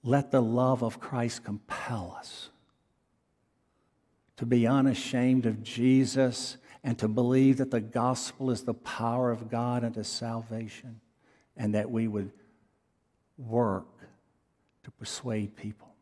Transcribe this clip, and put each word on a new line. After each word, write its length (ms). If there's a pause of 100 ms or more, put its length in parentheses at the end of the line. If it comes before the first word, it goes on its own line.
Let 260
the 120
love 420
of 160
Christ 440
compel 720
us 320 (1900)
to 100
be 200
unashamed 800
of 160
Jesus 960 (260)
and 140
to 100
believe 480
that 140
the 100
gospel 720
is 120
the 120
power 560
of 200
God 320
unto 200
salvation, 1000 (560)
and 180
that 160
we 160
would 240 (1080)
work 500 (920)
to 80
persuade 680
people. 320 (140)